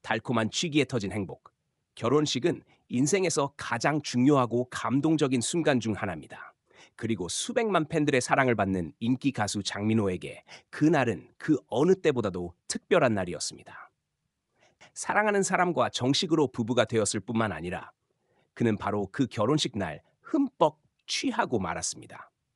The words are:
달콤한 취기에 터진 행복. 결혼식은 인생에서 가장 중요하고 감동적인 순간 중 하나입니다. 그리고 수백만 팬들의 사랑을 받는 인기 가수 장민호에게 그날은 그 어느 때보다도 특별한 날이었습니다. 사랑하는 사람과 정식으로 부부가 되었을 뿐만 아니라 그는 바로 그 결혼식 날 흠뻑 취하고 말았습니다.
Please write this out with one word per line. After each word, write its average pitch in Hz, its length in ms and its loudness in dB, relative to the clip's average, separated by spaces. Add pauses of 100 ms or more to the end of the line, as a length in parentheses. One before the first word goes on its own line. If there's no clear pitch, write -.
달콤한 113 480 -2
취기에 151 340 0
터진 101 260 -4
행복. 92 380 -8 (460)
결혼식은 131 680 0 (280)
인생에서 151 680 2
가장 143 460 -2
중요하고 123 680 4
감동적인 139 720 0
순간 151 380 0
중 110 140 -2
하나입니다. - 600 -8 (420)
그리고 110 320 -4
수백만 214 600 0
팬들의 147 340 2
사랑을 135 320 2
받는 95 460 0
인기 127 320 0
가수 104 320 -2
장민호에게 101 800 -2 (260)
그날은 135 580 2 (120)
그 151 180 2 (120)
어느 165 260 4
때보다도 104 580 -2 (140)
특별한 147 480 2
날이었습니다. - 760 -8 (1000)
사랑하는 202 480 0
사람과 165 480 2
정식으로 147 640 2
부부가 117 340 0
되었을 110 360 0
뿐만 113 300 -2
아니라 90 380 -8 (640)
그는 110 240 2
바로 101 340 -4
그 135 140 0
결혼식 120 500 0
날 82 280 -6 (180)
흠뻑 262 560 0 (300)
취하고 214 500 -2
말았습니다. - 720 -8 (260)